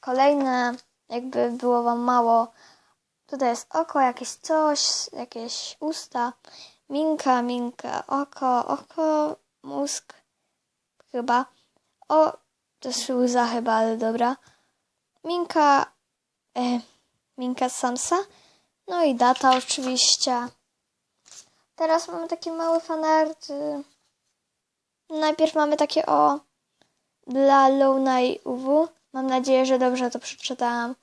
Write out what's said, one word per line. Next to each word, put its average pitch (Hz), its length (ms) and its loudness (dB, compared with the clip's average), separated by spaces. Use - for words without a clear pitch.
Kolejne, 262 720 2
jakby 240 420 -2
było 247 320 0
wam 240 180 0
mało. 233 520 2
Tutaj 262 220 -2
jest 240 260 -6
oko, 320 260 0
jakieś 247 280 0
coś, - 840 -2
jakieś - 680 -12
usta. 254 520 -6
Minka, 294 500 0
minka, 240 640 -6
oko, 262 600 -2
oko, 311 680 -2
mózg. 277 520 -8
Chyba. 247 340 0
O, 311 240 4
to 262 80 -12
jest 247 200 -8
łza 247 380 2
chyba, 233 260 -2
ale 226 240 0
dobra. 233 400 -2
Minka, 330 600 2
e, 247 220 -2
minka 254 300 -4
Samsa. 247 480 -2
No 349 160 0
i 277 100 2
data 254 420 4
oczywiście. 254 920 -2
Teraz 330 320 0
mamy 339 200 -8
taki 339 220 -8
mały 330 300 0
fanart. 311 680 0
Najpierw 311 440 0
mamy 302 220 2
takie 302 300 0
o 294 340 4
dla 269 420 6
Lona 269 520 2
i 254 240 -2
U 247 120 -6
W. 285 320 2
Mam 262 140 -6
nadzieję, 262 400 2
że 262 120 2
dobrze 254 320 0
to 247 80 -10
przeczytałam. 240 840 -6